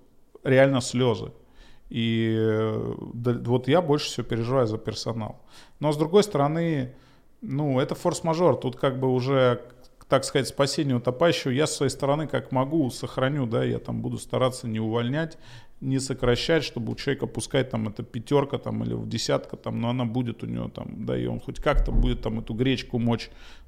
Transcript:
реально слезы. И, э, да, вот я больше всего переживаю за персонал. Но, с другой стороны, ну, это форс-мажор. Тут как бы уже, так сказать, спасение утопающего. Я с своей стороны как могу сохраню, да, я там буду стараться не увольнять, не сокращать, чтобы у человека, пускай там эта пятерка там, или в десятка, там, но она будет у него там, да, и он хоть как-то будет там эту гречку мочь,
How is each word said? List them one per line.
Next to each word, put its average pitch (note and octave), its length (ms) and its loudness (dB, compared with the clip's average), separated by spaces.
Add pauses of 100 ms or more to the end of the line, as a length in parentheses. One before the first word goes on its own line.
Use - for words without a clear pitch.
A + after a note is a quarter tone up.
(440)
реально C3+ 380 6
слезы. A#2+ 500 0 (580)
И, A2+ 480 2
э, A2 580 0 (180)
да, A#2+ 200 0 (120)
вот A#2+ 220 0
я E3+ 140 4
больше D3 240 2
всего - 220 -6
переживаю A#2+ 400 0
за G#2+ 100 -2
персонал. A2 580 -6 (440)
Но, D3+ 120 0
с D3 60 0
другой E3+ 260 6
стороны, D3+ 680 0 (480)
ну, C#3 380 0
это D3+ 160 0
форс-мажор. E3 640 2
Тут B2+ 180 -4
как B2+ 240 0
бы C3 120 2
уже, B2+ 500 4 (460)
так C3+ 160 4
сказать, C3+ 240 0
спасение C#3 500 0
утопающего. B2 540 2
Я C#3 140 2
с D3 100 -2
своей C#3 140 2
стороны C#3+ 380 -2
как - 240 -4
могу C3+ 400 2
сохраню, C3 560 -2
да, B2 160 0
я A#2+ 160 0
там A#2 220 -6
буду A#2+ 180 -4
стараться B2 480 -2
не A2 120 -4
увольнять, A#2+ 580 -2 (440)
не C3+ 180 0
сокращать, B2+ 640 2
чтобы A#2 280 -4
у A#2+ 40 -4
человека, - 300 -2
пускай - 380 0
там A2+ 240 -2
эта G#2 160 -8
пятерка C#3 560 0
там, A2 240 -4
или A#2 100 -2
в A2+ 160 -6
десятка, C3+ 480 -2
там, A2+ 240 -6
но A#2 80 -2
она B2 160 0
будет A#2 380 -4
у - 20 -8
него A#2 220 -4
там, - 380 -10
да, - 120 -2
и B1 80 -2
он A#2+ 140 -4
хоть - 200 -10
как-то - 320 2
будет A#2 300 2
там A2+ 180 -4
эту A2+ 140 -6
гречку B2 460 0
мочь, A#2 320 0 (360)